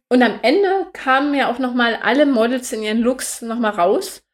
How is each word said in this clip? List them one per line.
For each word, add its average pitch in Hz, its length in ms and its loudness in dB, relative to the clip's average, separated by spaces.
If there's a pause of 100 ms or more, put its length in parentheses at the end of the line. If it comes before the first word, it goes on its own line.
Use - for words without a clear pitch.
und 254 140 4
am 208 180 0
Ende 381 520 2
kamen 277 400 0
ja 262 180 0
auch 247 80 -6
nochmal 240 360 0
alle 277 300 2
Models 247 460 0
in 220 100 -6
ihren 214 180 -2
Looks 254 420 -2
nochmal 226 300 -4
raus 208 520 0 (100)